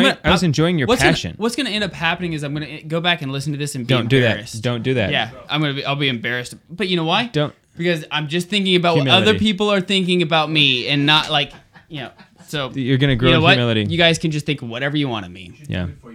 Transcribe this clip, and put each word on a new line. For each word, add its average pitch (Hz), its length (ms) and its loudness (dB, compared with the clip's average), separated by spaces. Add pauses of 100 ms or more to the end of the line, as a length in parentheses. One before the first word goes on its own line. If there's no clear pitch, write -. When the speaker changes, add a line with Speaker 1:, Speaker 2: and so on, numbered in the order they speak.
Speaker 1:
I'm 262 60 2
gonna, - 100 -16
Speaker 2:
I 151 80 2
was 160 100 2
Speaker 1:
I'm, 180 60 2
Speaker 2:
enjoying 160 320 2
your 127 80 0
Speaker 1:
what's 214 160 2
gonna, 147 100 6
Speaker 2:
passion. - 240 -6
Speaker 1:
what's 233 180 -4
gonna 262 140 -4
end 208 140 -4
up 190 100 -6
happening 170 400 -4
is 147 100 -6
I'm 143 120 -6
gonna 151 260 -10
go 160 200 -4
back 170 200 0
and 135 100 -6
listen 139 200 -4
to 143 80 -6
this 143 160 -6
and 123 100 -6
be 127 80 2
Speaker 2:
Don't 120 140 0
do 131 140 6
that. 117 100 4
Speaker 1:
embarrassed. 107 320 -8
Speaker 2:
Don't 120 180 -2
do 127 140 0
that. 113 160 0
Speaker 1:
Yeah, 117 180 -2 (180)
I'm 151 140 -2
gonna 143 140 -2
be, 139 100 -8
I'll 139 100 -2
be 143 140 0
embarrassed. 120 460 -6 (160)
But 185 160 -6
you 180 80 0
know 165 100 0
why? 202 220 0
Speaker 2:
Don't. 147 260 -2 (240)
Speaker 1:
Because 170 340 -2
I'm 151 180 -4
just 175 200 -4
thinking 190 260 2
about 170 200 4
what 147 80 2
Speaker 2:
Humility. 190 260 4
Speaker 1:
other 214 80 4
people 208 340 0
are 202 80 2
thinking 185 440 0
about 156 260 0
me 135 380 2
and 143 180 0
not, 151 240 2
like, 147 240 -2 (340)
you 156 140 -14
know. 113 80 -12 (360)
So 135 260 -6
Speaker 2:
You're 131 280 0
gonna 139 160 4
grow 127 140 4
Speaker 1:
you - 40 6
know 160 60 6
Speaker 2:
in 156 40 4
Speaker 1:
what? 175 100 8
Speaker 2:
humility. 117 360 2
Speaker 1:
You 165 80 -2
guys 165 220 4
can 175 100 -2
just 151 160 -4
think 147 160 -2
whatever 127 340 -4
you 143 120 0
want 110 180 -4
of 87 60 -14
me. 90 220 -16 (140)
Speaker 2:
Yeah. 90 200 -4 (280)